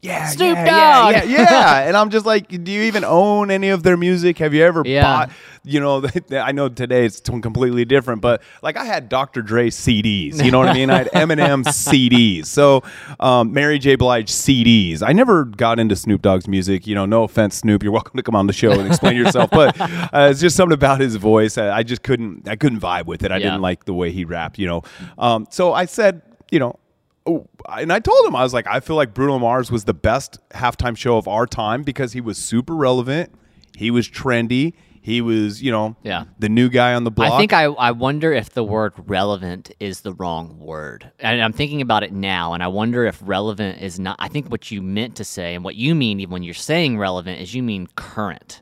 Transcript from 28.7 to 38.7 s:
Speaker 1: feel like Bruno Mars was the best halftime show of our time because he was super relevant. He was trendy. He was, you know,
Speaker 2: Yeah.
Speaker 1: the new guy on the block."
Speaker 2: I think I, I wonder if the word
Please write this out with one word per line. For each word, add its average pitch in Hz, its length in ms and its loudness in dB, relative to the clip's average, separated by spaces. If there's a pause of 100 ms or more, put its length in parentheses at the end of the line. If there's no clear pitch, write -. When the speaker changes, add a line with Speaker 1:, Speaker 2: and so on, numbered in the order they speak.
Speaker 1:
feel 160 160 -4
like 131 180 0
Bruno 135 240 0
Mars 123 320 0
was 117 140 -4
the 110 100 -2
best 113 440 -4 (120)
halftime 120 440 -4
show 120 220 0
of 107 100 -2
our 202 200 -2
time 117 360 -4
because 135 300 -6
he 123 80 -10
was 110 160 -8
super 123 400 -4
relevant. 131 560 0 (420)
He 107 160 -4
was 120 160 0
trendy. 123 680 -2 (260)
He 120 220 -4
was, 110 400 -2
you 131 100 -2
know, 110 300 -4
Speaker 2:
Yeah. 92 220 -8 (140)
Speaker 1:
the 107 120 -2
new 120 180 2
guy 123 240 2
on 120 120 -2
the 117 60 -2
block." 120 220 0
Speaker 2:
I - 60 2
think 208 160 2
I, 165 100 4
I 123 280 0
wonder 139 420 -2
if 110 160 -4
the 123 120 -4
word 107 300 -4 (140)